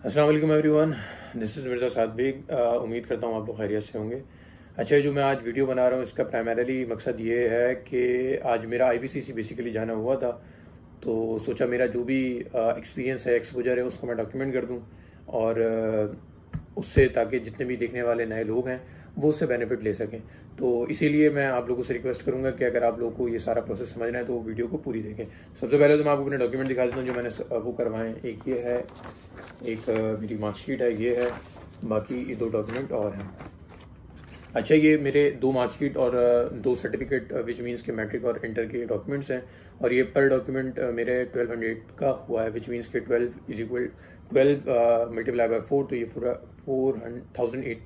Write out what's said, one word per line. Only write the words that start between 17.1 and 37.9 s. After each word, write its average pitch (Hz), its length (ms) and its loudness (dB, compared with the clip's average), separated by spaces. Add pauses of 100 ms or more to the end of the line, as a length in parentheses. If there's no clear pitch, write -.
जितने 113 260 -6
भी 123 120 -4
देखने 117 240 -4
वाले 117 240 2
नए 113 180 -2
लोग 117 240 0
हैं - 300 -8 (200)
वो 151 120 4
उससे 151 160 0
benefit 117 380 -2
ले 107 100 0
सकें। 107 260 -6 (400)
तो 120 280 2
इसीलिए 151 420 4
मैं 139 180 2
आप 123 220 0
लोगों 123 140 0
से 123 100 -4
request 123 320 -4
करूँगा 131 260 0
कि 123 140 0
अगर 120 180 2
आप 117 160 2
लोगों 117 120 -2
को 123 160 -2
ये 117 120 -2
सारा 117 220 0
process - 320 -6
समझना 120 240 -4
है 120 80 -4
तो 120 140 -4
वीडियो 110 280 -4
को 156 100 -4
पूरी 113 240 -4
देखें। 107 240 -8 (360)
सबसे 131 180 4
पहले 147 180 10
तो 151 60 2
मैं 147 80 4
आपको 139 140 2
अपने 139 120 -2
document 131 320 0
दिखा 127 160 2
देता 123 120 -2
हूँ 127 80 -4
जो 127 80 -2
मैंने 120 160 -2
स-, - 220 -8
वो 117 200 -2
करवाए 113 360 -2
हैं। 113 160 -8
एक 117 240 -6
ये 127 120 -2
है, 120 260 -2 (800)
एक, 113 240 -4
अ, 110 320 0
मेरी 110 160 -4
marksheet 107 440 -4
है, 113 200 2
ये 120 140 2
है, 123 160 2 (520)
बाकी 110 460 -2
ये 113 60 -6
दो 113 140 -2
document 110 420 -4
और 104 220 -2
हैं। 98 180 -10 (1200)
अच्छा, 120 200 6
ये 156 220 8
मेरे 143 340 4
दो 131 200 0
मार्कशीट 127 460 0
और, 123 180 2
अ, 120 340 4
दो 123 260 0
सर्टिफिकेट, 127 580 -4
अ, 131 100 -4
which 120 180 -6
means 120 200 -6
के - 100 -6